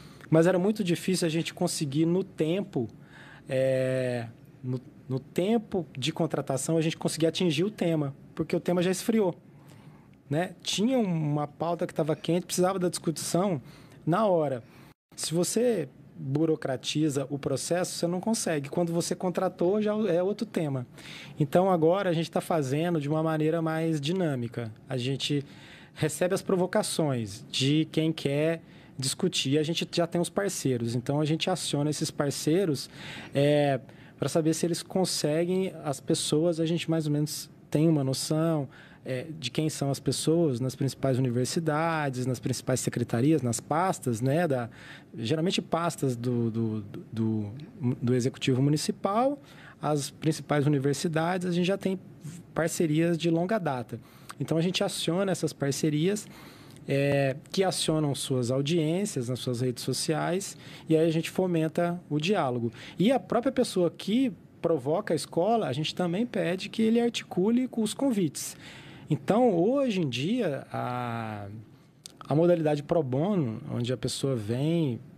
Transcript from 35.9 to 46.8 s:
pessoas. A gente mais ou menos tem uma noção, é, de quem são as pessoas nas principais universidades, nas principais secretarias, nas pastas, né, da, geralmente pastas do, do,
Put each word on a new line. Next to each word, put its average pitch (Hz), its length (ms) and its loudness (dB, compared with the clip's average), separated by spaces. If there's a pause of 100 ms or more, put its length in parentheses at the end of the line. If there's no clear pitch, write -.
pessoas. 165 600 2
A 165 40 2
gente 160 260 0
mais 160 140 0
ou 151 80 0
menos 147 380 -2 (200)
tem 156 200 4
uma 147 120 4
noção, 156 640 0 (420)
é, 127 160 -6 (140)
de 123 140 -8
quem 156 180 0
são 139 180 -4
as 135 120 -2
pessoas 156 580 2
nas 127 160 -4
principais 135 420 0
universidades, 143 1120 0
nas 127 140 -2
principais 131 400 -2
secretarias, 127 600 2
nas 120 200 -2
pastas, 147 600 0
né, 151 280 2
da, 123 200 -2 (480)
geralmente 156 460 0
pastas 160 540 0
do, 120 340 0
do, 110 300 -2